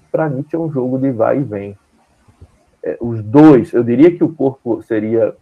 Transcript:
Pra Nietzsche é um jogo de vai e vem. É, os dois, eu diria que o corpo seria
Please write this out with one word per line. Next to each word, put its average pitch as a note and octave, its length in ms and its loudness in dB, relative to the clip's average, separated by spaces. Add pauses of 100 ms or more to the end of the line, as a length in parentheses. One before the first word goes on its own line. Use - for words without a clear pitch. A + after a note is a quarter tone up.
(120)
Pra D#3+ 160 -2
Nietzsche C#3+ 260 -8
é E3 60 -6
um E3 100 -6
jogo C3 260 -4
de C3+ 140 -4
vai A#2+ 300 -2
e - 20 -4
vem. G2+ 340 -10 (1080)
É, - 160 -8
os A#2 200 -6
dois, C3 520 6
eu A#2 100 0
diria C3 340 2
que - 60 -2
o D#3+ 100 -2
corpo - 500 -4
seria A2 600 -2